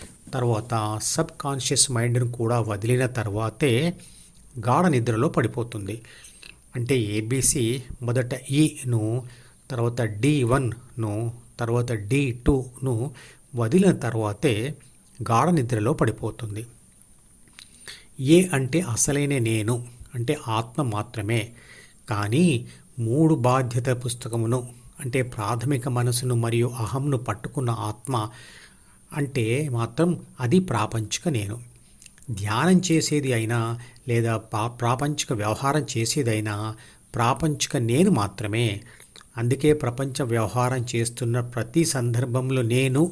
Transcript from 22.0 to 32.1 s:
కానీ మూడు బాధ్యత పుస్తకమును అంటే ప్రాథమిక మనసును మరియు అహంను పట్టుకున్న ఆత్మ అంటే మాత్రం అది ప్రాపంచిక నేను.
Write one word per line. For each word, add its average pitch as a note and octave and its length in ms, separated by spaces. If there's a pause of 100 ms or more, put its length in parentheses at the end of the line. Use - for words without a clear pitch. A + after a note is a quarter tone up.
కానీ A2 360 (540)
మూడు D3 360
బాధ్యత B2 540
పుస్తకమును A#2 720 (400)
అంటే C3 220
ప్రాథమిక A#2+ 680
మనసును B2 480
మరియు A#2 400
అహంను C3 420
పట్టుకున్న B2 640
ఆత్మ G#2+ 360 (960)
అంటే C3 340 (240)
మాత్రం B2 400 (300)
అది B2+ 200
ప్రాపంచిక A2+ 680
నేను. A2 300 (720)